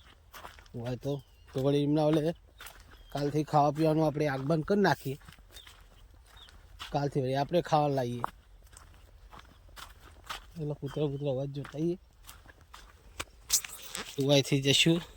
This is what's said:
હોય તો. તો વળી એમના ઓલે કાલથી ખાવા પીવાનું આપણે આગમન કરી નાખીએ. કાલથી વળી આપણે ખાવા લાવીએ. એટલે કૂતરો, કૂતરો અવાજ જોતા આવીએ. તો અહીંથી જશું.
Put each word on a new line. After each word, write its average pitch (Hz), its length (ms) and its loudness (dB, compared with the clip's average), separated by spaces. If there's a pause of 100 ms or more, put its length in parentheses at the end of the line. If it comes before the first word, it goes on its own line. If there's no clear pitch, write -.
(720)
હોય 120 220 -6
તો. 139 260 -4 (320)
તો 131 100 -2
વળી 143 200 2
એમના 147 200 2
ઓલે 156 280 2 (800)
કાલથી 143 320 -2
ખાવા 147 280 4
પીવાનું 156 360 2
આપણે 147 200 0
આગમન 139 340 0
કરી 202 200 2
નાખીએ. 143 380 0 (1700)
કાલથી 143 300 -2
વળી 131 140 0
આપણે 143 260 2
ખાવા 147 260 2
લાવીએ. 123 340 -2 (2500)
એટલે 147 120 -4
કૂતરો, 147 340 -4
કૂતરો 139 240 -4
અવાજ 135 180 -4
જોતા 139 280 -10
આવીએ. 170 180 0 (2250)
તો 139 140 2
અહીંથી 139 300 4
જશું. 165 400 4 (160)